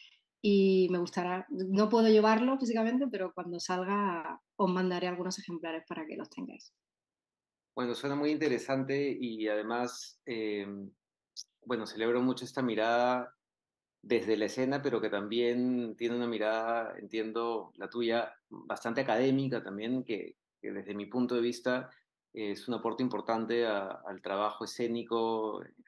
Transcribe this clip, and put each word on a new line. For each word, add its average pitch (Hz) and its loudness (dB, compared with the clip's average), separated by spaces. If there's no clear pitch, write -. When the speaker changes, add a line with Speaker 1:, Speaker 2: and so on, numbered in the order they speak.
Speaker 1:
Y 190 6
me 180 2
gustará, 180 -2
no 196 2
puedo 226 6
llevarlo 220 6
físicamente, 233 2
pero 185 -4
cuando 175 -6
salga 185 -2
os 190 4
mandaré 180 0
algunos 180 -4
ejemplares 165 -8
para 160 -8
que 156 -10
los - -12
tengáis. - -14
Speaker 2:
Bueno, 120 -2
suena 139 -4
muy 147 2
interesante 139 0
y 110 -2
además, 117 -2
eh, 107 -2
bueno, 113 -4
celebro 117 0
mucho 127 0
esta 131 -6
mirada 120 2
desde 107 2
la 107 2
escena, 131 0
pero 120 0
que 107 -2
también 120 0
tiene 117 0
una 120 0
mirada, 113 0
entiendo, 110 -4
la 92 -10
tuya, 117 0
bastante 117 -4
académica 131 2
también, 110 -4
que, - -6
que 107 -8
desde 101 -8
mi 101 -6
punto 123 0
de 120 2
vista 123 -2
es 101 -6
un 123 -2
aporte 113 -2
importante 113 0
a, 101 0
al 95 -12
trabajo 101 -2
escénico 113 -2
en - -20